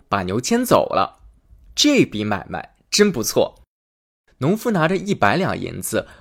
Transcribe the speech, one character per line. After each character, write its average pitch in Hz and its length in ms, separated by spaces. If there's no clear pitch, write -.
把 101 160
牛 95 160
牵 240 240
走 - 220
了。 - 340
这 277 300
笔 104 200
买 104 260
卖 - 240
真 208 200
不 117 120
错。 - 400
农 160 180
夫 233 160
拿 160 140
着 190 100
一 196 180
百 104 220
两 123 220
银 92 220
子 - 280